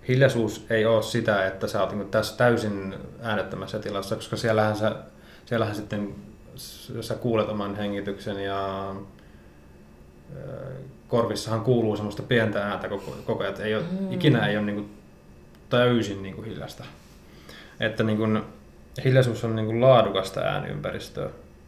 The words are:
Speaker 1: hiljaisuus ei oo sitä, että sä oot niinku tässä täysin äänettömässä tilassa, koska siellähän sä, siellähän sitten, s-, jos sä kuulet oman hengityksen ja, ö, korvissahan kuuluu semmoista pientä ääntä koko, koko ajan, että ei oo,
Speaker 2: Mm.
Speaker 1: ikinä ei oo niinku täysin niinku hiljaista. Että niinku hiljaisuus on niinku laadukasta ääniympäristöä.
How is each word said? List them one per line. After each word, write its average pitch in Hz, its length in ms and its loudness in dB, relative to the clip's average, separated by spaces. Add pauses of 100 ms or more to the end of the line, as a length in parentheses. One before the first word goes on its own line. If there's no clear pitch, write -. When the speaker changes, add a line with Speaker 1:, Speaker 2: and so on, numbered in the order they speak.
Speaker 1:
hiljaisuus 123 600 4
ei 110 160 4
oo 113 160 6
sitä, 104 440 2
että 95 200 -4
sä 104 140 -2
oot 95 100 2
niinku 101 200 -4
tässä - 260 0
täysin 104 580 2 (260)
äänettömässä 98 580 -4
tilassa, 101 380 -4
koska - 200 -8
siellähän 107 400 2
sä, 104 200 0 (500)
siellähän 110 280 0
sitten, 101 400 -6 (420)
s-, - 380 -16
jos 113 140 -8
sä 113 60 -2
kuulet 110 340 0
oman 101 280 -4
hengityksen 101 680 -4
ja, 98 460 -4 (1500)
ö, - 340 -12 (380)
korvissahan 110 520 0
kuuluu 110 360 2
semmoista 104 260 -6
pientä 107 440 2
ääntä 98 220 -4
koko, - 280 -8 (100)
koko 104 160 -2
ajan, 98 120 -2
että 95 100 -8
ei 107 100 0
oo, - 80 0 (180)
Speaker 2:
Mm. 190 120 -4
Speaker 1:
ikinä 139 340 4
ei 104 100 0
oo 107 60 0
niinku 104 220 -4 (840)
täysin 117 540 4
niinku 95 200 -10
hiljaista. - 420 -12 (960)
Että 110 220 0
niinku 110 220 2 (800)
hiljaisuus 127 400 4
on 113 120 0
niinku 110 240 0
laadukasta 104 600 6
ääniympäristöä. - 920 -4 (380)